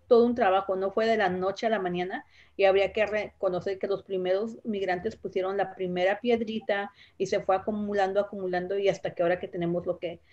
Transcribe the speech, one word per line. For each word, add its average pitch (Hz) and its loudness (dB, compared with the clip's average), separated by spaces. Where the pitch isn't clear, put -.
todo 233 8
un 240 2
trabajo, 190 2
no 190 -2
fue 220 2
de 226 4
la 208 2
noche 185 -2
a 226 2
la 214 0
mañana, 185 -4
y 202 2
habría 196 4
que 220 2
reconocer 196 -4
que 202 -4
los 190 -4
primeros 190 -2
migrantes 196 -4
pusieron 190 -4
la 190 -2
primera 180 0
piedrita 220 -2
y 196 -2
se 196 0
fue 190 2
acumulando, 202 0
acumulando, 185 -2
y 196 2
hasta 185 -2
que - -2
ahora 175 0
que 180 -10
tenemos 175 -4
lo 175 -4
que, 170 -8